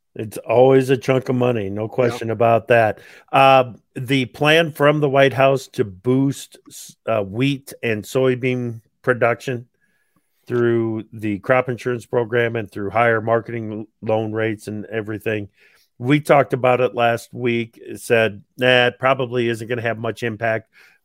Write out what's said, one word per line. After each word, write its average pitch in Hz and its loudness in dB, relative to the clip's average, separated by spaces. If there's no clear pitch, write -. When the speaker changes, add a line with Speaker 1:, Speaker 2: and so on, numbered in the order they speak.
Speaker 1:
It's 107 -10
always 127 4
a 135 2
chunk 131 -2
of 131 -2
money, 120 -2
no 101 -6
Speaker 2:
Yeah. 113 -6
Speaker 1:
question 117 -2
about 113 2
that. 113 2
Uh, 135 4
the 131 -2
plan 156 2
from 147 2
the 151 0
White 135 4
House 135 2
to - -4
boost 127 -2
s-, - -20
uh, 110 0
wheat 131 -4
and 107 -4
soybean 123 -2
production 120 -2
through 117 0
the 107 -6
crop 127 2
insurance 123 -6
program 117 -2
and 107 -6
through 101 -8
higher 113 2
marketing 113 -4
l-, 107 -10
loan 110 -2
rates 110 -4
and 104 -10
everything. 107 -6
We 135 0
talked 147 2
about 123 2
it 127 0
last 117 -2
week, 117 -4
said, 110 0
"Nah, 127 4
it 123 -4
probably 127 -2
isn't 113 -6
gonna 117 -6
have 113 -4
much 113 -6
impact." 113 -4